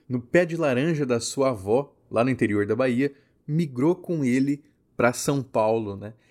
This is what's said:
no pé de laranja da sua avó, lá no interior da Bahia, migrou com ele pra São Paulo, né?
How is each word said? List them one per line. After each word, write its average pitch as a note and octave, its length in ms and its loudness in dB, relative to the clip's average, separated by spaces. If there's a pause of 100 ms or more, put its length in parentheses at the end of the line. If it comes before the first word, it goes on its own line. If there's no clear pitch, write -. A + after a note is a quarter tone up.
no B2 120 -4
pé E3+ 240 2
de E3 120 -6
laranja D3 500 0
da A#2+ 140 0
sua C3+ 300 0
avó, A2+ 440 -2 (160)
lá A2 140 2
no C3 60 0
interior G#2 360 0
da G#2+ 80 0
Bahia, C3 400 0 (320)
migrou D3+ 480 0
com E3 300 -4
ele C3+ 400 0 (320)
pra A#2+ 160 4
São C#3+ 320 -2
Paulo, A2 520 0
né? G#2 160 -12 (180)